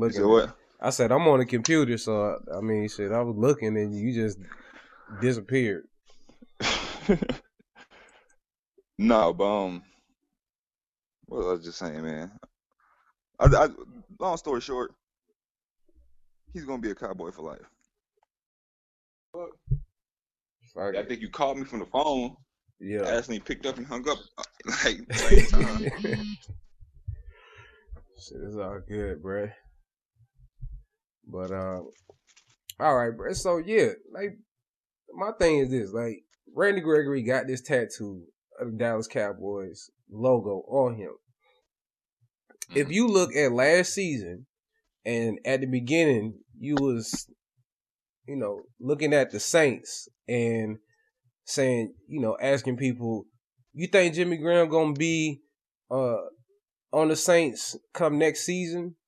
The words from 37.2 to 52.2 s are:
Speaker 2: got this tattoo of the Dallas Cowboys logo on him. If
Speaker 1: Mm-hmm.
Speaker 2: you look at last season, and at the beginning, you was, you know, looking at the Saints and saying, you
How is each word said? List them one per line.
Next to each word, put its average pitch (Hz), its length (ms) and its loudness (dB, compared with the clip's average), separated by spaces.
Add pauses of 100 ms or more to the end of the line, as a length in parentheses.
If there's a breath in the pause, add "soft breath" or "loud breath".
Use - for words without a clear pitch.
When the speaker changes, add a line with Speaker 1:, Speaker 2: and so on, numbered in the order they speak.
Speaker 2:
got 127 240 0
this 127 160 -6
tattoo 104 600 -4 (360)
of 120 120 -6
the 110 60 -10
Dallas 113 300 -2
Cowboys 98 840 -8 (200)
logo 104 580 0
on 123 280 0
him. 90 160 -12 (1600)
If 143 100 0
Speaker 1:
Mm-hmm. 135 60 -8
Speaker 2:
you 220 180 2
look 185 280 2
at 139 160 2
last 151 420 4
season, 123 520 -6 (580)
and 117 400 -2
at 131 160 0
the 143 60 -4
beginning, 127 680 2 (240)
you 143 180 -6
was, 127 520 -4 (1000)
you 139 100 -10
know, 104 260 -8 (180)
looking 147 340 -2
at 139 160 2
the 104 100 -8
Saints - 680 0 (200)
and 113 500 -2 (680)
saying, 123 500 -2 (140)
you 147 120 -8